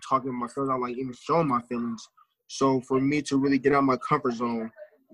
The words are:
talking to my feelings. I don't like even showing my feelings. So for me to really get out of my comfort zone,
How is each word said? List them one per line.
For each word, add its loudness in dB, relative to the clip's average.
talking 0
to -4
my -6
feelings. -4
I 0
don't -2
like -6
even -6
showing 0
my 0
feelings. -6
So 2
for 0
me 0
to 0
really 2
get 4
out 4
of 4
my 4
comfort -2
zone, -4